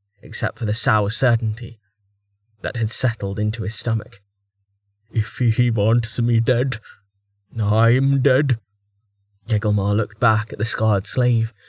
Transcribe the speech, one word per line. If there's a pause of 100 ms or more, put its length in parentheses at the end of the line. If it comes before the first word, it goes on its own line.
(220)
except
for
the
sour
certainty (840)
that
had
settled
into
his
stomach. (880)
"If
he
wants
me
dead, (800)
I'm
dead." (880)
Gegelmar
looked
back
at
the
scarred
slave, (160)